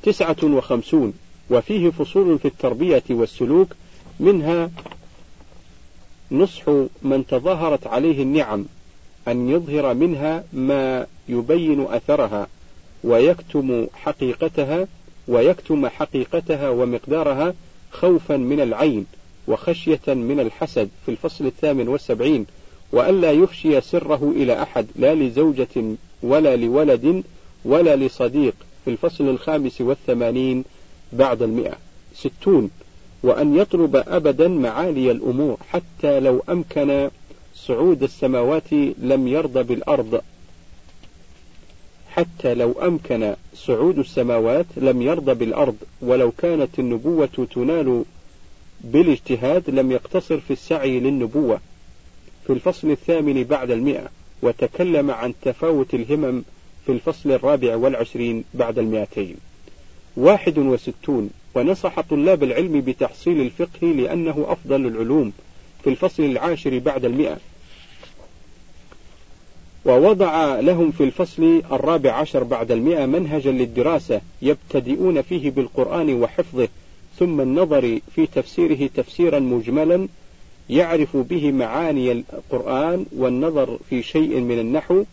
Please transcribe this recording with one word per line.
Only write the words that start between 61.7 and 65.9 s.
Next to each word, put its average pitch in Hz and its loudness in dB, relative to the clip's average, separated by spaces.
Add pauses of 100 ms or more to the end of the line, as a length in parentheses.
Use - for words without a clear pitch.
طلاب 156 2
العلم 143 0
بتحصيل 135 -2
الفقه 170 -4
لأنه 151 -2
أفضل 135 -2
العلوم 113 -2 (500)
في 139 2
الفصل 160 -2